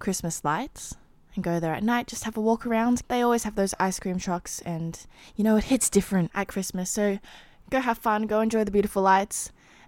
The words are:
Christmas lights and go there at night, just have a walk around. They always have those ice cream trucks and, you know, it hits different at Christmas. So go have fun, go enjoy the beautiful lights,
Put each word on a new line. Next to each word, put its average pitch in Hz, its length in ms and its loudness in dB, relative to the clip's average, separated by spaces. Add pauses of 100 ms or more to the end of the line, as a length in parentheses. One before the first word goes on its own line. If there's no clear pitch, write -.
Christmas 180 440 -4
lights 165 520 -4 (400)
and 190 80 -4
go 170 160 0
there 160 120 -2
at 202 120 -2
night, 240 240 0
just - 160 -10
have 220 120 -6
a 220 40 -2
walk 226 260 2
around. 233 400 2
They 247 160 0
always 233 220 2
have 214 100 -8
those 196 240 0
ice 190 220 -2
cream 180 180 -4
trucks - 440 -6
and, 165 360 -6 (380)
you 208 80 0
know, 220 100 6
it 214 100 4
hits 262 240 2
different 185 460 2
at 196 140 -2
Christmas. 185 420 -6
So 202 300 0 (500)
go 262 80 2
have 233 200 0
fun, 214 280 0
go 214 140 2
enjoy 220 240 2
the 202 80 -2
beautiful 202 300 2
lights, 190 500 2 (360)